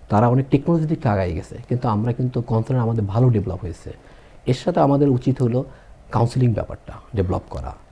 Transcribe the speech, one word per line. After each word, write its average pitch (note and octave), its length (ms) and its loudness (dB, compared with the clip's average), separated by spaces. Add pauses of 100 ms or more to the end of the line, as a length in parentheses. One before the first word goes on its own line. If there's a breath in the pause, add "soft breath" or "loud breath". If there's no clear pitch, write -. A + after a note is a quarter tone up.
তারা G#2+ 200 4
অনেক C3+ 220 2
টেকনোলজি D#3 360 2
দিকে D#3 220 -2
আগায় F#2+ 260 0
গেছে, - 220 -10 (120)
কিন্তু B2 200 -2
আমরা A2 240 0
কিন্তু B2 280 -2
কনসালটেন্ট A#2 420 0
আমাদের A2+ 220 0
ভালো A#2 260 2
ডেভেলপ F#2 300 0
হয়েছে। - 320 -12 (540 soft breath)
এর C#3 80 2
সাথে F3 260 -2
আমাদের C#3+ 280 4
উচিত B2+ 340 0
হলো B2 220 0 (480 loud breath)
কাউন্সেলিং A#2+ 400 2
ব্যাপারটা - 400 -6 (240)
ডেভেলপ F2 340 0
করা, - 240 -10 (180)